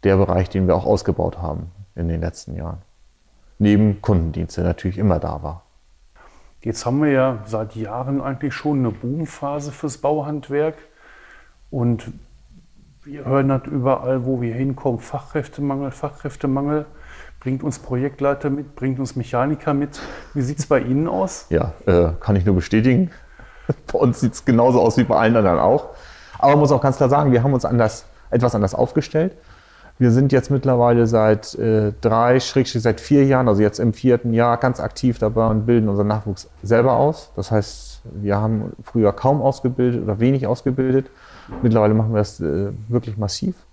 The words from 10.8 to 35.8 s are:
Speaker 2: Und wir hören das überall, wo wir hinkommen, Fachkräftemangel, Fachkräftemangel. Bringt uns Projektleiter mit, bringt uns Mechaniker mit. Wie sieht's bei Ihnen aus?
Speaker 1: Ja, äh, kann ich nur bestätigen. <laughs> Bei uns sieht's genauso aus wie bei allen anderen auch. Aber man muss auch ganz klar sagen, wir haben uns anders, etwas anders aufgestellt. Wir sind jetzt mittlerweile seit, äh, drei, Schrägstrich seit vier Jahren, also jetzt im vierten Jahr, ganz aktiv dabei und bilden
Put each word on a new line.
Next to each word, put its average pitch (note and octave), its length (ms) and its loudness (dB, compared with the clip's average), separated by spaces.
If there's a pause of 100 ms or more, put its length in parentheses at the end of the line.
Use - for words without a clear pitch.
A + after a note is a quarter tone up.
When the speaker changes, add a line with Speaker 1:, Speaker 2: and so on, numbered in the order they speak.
Speaker 2:
Und A#2+ 400 -2 (920)
wir C#3+ 220 -14
hören C3+ 240 2
das C3 160 -2
überall, C3 580 -2
wo C3 160 -2
wir A#2 140 -4
hinkommen, C3 440 -4
Fachkräftemangel, C#3 920 -8
Fachkräftemangel. C#3+ 960 -4 (520)
Bringt C3 240 -6
uns C#3+ 160 -6
Projektleiter C#3 680 -2
mit, C#3+ 280 -6
bringt C3 220 -4
uns C3 160 -6
Mechaniker C3+ 600 -2
mit. D3 260 -4 (320)
Wie C#3+ 80 -4
sieht's C#3+ 260 -4
bei C#3 140 2
Ihnen C3+ 260 -2
aus? F#3 440 -4
Speaker 1:
Ja, D#2+ 240 0 (100)
äh, F2 340 4
kann - 160 0
ich F#2 120 2
nur G2+ 80 4
bestätigen. B2 560 2 (580)
<laughs> - 240 -6
Bei - 60 2
uns B2 220 2
sieht's - 260 -2
genauso A#2+ 340 4
aus G#2+ 160 2
wie B3 80 4
bei A2+ 120 2
allen A2+ 200 4
anderen F#2+ 220 4
auch. G2+ 320 2 (480)
Aber C#3 140 4
man D3 80 6
muss D3 120 4
auch C3 100 2
ganz C3+ 160 0
klar C3+ 100 4
sagen, C#3+ 240 2
wir A#2 100 4
haben C#3 120 2
uns B2+ 100 -2
anders, A2+ 400 0 (260)
etwas A#2 240 0
anders G#2 200 0
aufgestellt. D#3 640 -2 (640)
Wir B2 120 4
sind C3 220 4
jetzt C3 180 2
mittlerweile A#2+ 560 4
seit, A2 480 2
äh, A2 480 0
drei, A#2 360 4
Schrägstrich B2+ 440 -2
seit A2+ 180 0
vier C#3+ 240 4
Jahren, C3 240 2
also G#2 140 4
jetzt G#2 180 0
im A2+ 140 0
vierten A#2+ 400 2
Jahr, A#2 240 2
ganz B2+ 200 0
aktiv A#2 400 -2
dabei A2+ 280 0
und A2 180 0
bilden A2+ 240 4